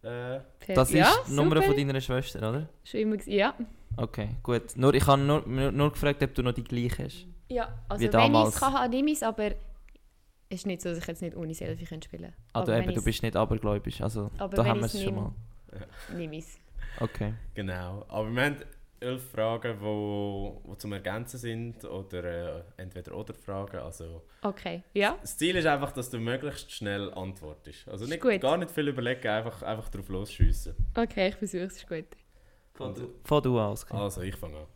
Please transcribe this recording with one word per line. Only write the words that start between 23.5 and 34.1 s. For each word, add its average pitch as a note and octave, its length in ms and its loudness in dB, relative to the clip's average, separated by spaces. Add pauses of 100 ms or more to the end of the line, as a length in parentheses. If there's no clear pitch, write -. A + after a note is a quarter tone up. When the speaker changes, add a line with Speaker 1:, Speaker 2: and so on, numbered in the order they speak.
Speaker 1:
also E2 440 -10 (200)
Speaker 2:
Okay, F#3 400 -6 (120)
ja. G3+ 260 4
Speaker 1:
das - 160 -10
Ziel F3 200 0
ist D#3+ 100 2
einfach, C#3+ 260 2
dass B2 180 -6
du A#2+ 80 -6
möglichst B2 540 -4
schnell G2+ 420 -4
antwortest. F#2 760 -12
Also G2+ 160 -8
Speaker 2:
Ist C3 60 -6
Speaker 1:
nicht, E3 120 -4
Speaker 2:
gut. G#3+ 180 4
Speaker 1:
gar C#3 160 4
nicht F3 160 -2
viel D3 160 0
überlegen, B2 400 -2
einfach, A2 340 -2
einfach A2 260 -4
drauf G2 200 -8
losschiessen. - 680 4 (220)
Speaker 2:
Okay, A3 320 2
ich G3 80 -4
versuch's, F#3 400 -4
ist - 120 -18
gut. E3 180 -8 (680)
Speaker 3:
Fang C3 140 -8
Speaker 1:
Und G2 100 -8
Speaker 3:
du, B2 160 -10 (100)
fang D3 180 6
du B2 160 4
an, G#2+ 120 2
Oskar. G#2+ 300 -6
Speaker 1:
Also, F#2+ 220 -4